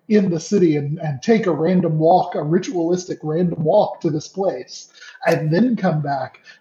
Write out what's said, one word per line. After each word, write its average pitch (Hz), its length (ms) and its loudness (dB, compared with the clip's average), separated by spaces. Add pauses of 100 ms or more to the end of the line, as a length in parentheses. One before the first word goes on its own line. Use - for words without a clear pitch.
in 208 220 4
the 165 80 -2
city 175 380 2
and, 147 220 -4
and 151 240 -6
take 220 240 2
a 185 40 2
random 160 480 0
walk, 170 360 4
a 160 80 -4
ritualistic 170 800 -2
random 160 420 -2
walk 185 380 0
to 170 80 0
this 147 180 -6
place, 175 640 -6 (340)
and 156 240 0
then 226 240 2
come 160 280 0
back. 139 380 -6 (200)